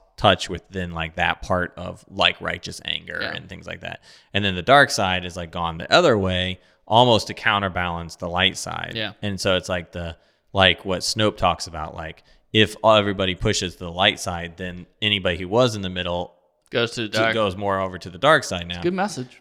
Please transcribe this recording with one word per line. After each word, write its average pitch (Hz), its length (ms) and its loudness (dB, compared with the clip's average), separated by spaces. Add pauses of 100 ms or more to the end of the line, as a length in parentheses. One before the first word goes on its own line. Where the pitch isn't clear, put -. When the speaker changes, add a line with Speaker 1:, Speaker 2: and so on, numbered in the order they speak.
(160)
Speaker 1:
touch 98 320 2
with 87 220 -10
then, 90 220 -8
like, 80 240 -6
that 85 260 -2
part 90 340 -2
of, 90 320 -12
like, 92 320 0
righteous 87 440 -8
anger 80 360 -8
Speaker 2:
Yeah. 85 140 -6
Speaker 1:
and 82 140 -12
things 85 180 -16
like 87 140 -12
that. 85 200 -12 (320)
And 101 120 0
then 95 100 0
the 90 80 -4
dark 135 280 6
side 92 340 0
is, 90 120 -12
like, 85 140 -8
gone 82 280 -4
the - 140 -4
other 147 240 6
way, 92 440 0 (260)
almost 113 420 6
to 110 60 -8
counterbalance 90 800 -2
the 90 120 -8
light 90 280 2
side. 82 380 -8
Speaker 2:
Yeah. 107 180 -6 (100)
Speaker 1:
And 101 180 -4
so 95 160 2
it's 87 120 -4
like 87 240 -6
the, 85 240 -8 (380)
like 92 320 6
what 92 140 -2
Snoke 107 360 0
talks 87 300 0
about, 78 280 -10
like, 80 300 -12 (300)
if 107 280 4
everybody 101 520 4
pushes 101 400 -2
to - 100 -20
the 85 80 -10
light 95 260 2
side, 85 380 -8
then 90 300 -10 (160)
anybody 95 360 0
who 90 100 -6
was 113 280 2
in 101 60 -6
the 92 80 -6
middle 87 440 -6 (360)
Speaker 2:
Goes 117 220 0
to 120 100 -6
the 107 60 -6
Speaker 1:
to, 107 100 -2
Speaker 2:
dark. 113 160 2
Speaker 1:
goes 104 220 0
more 98 240 0
over 92 180 -4
to 90 120 -14
the 90 80 -16
dark 143 260 4
side 87 220 -6
now. 87 80 -10
Speaker 2:
It's 87 60 -8
a - 20 -8
good 175 120 -2
message. 185 340 -6 (120)